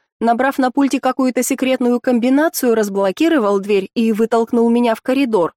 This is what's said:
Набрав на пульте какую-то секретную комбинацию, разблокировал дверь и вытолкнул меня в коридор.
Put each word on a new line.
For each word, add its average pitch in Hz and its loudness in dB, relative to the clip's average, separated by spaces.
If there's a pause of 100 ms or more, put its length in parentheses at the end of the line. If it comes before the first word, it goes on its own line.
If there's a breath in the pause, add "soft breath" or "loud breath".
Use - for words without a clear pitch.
(200)
Набрав 240 0
на 254 0
пульте 277 0
какую-то 254 -2
секретную 254 -2
комбинацию, 254 0
разблокировал 202 0
дверь 196 -2
и 226 0
вытолкнул 226 0
меня 233 0
в - -8
коридор. 240 0